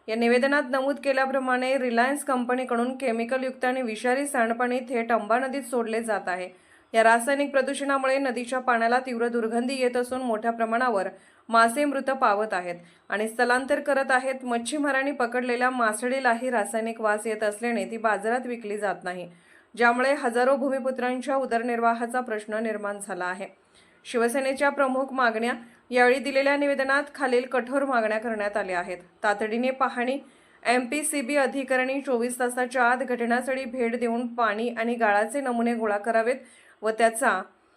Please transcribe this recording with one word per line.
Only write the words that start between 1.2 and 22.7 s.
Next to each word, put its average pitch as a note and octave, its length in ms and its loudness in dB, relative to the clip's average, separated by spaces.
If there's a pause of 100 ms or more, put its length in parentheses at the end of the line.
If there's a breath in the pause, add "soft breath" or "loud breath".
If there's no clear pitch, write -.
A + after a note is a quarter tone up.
रिलायन्स B3 460 0
कंपनीकडून B3 720 0
केमिकलयुक्त B3+ 680 -2
आणि B3+ 160 0
विषारी B3 460 -2
सांडपाणी B3 520 0 (100)
थेट A#3 220 -2
अंबा A3 280 2
नदीत C4+ 240 -4
सोडले A3+ 400 -2
जात G3+ 240 -2
आहे. F3+ 220 -6 (440 soft breath)
या A3+ 100 6
रासायनिक C4+ 480 4
प्रदूषणामुळे C4+ 680 2
नदीच्या B3 420 -2
पाण्याला A#3+ 400 2
तीव्र A#3+ 280 -2
दुर्गंधी A#3 480 -2
येत B3 220 0
असून B3 240 -2
मोठ्या A3+ 300 0
प्रमाणावर A3+ 560 0 (420 loud breath)
मासे A#3 360 6
मृत C4+ 260 -2
पावत A3 420 2
आहेत F3+ 220 -4 (340 loud breath)
आणि G#3+ 180 -2
स्थलांतर B3+ 520 2
करत C4+ 320 0
आहेत. C4 320 0
मच्छीमारांनी C4+ 680 -2
पकडलेल्या B3 580 0
मासळीलाही B3 800 0
रासायनिक A3+ 520 -2
वास G#3+ 260 0
येत G#3+ 160 -2
असल्याने A3+ 420 -2
ती A3+ 120 -8
बाजारात A3 480 0
विकली A3 320 -6
जात F#3+ 260 -4
नाही, F3+ 240 -8 (480 loud breath)
ज्यामुळे B3 380 4
हजारो B3+ 420 2
भूमिपुत्रांच्या B3+ 800 -2
उदरनिर्वाहाचा A#3 840 0
प्रश्न G#3+ 420 -6
निर्माण G3+ 360 -6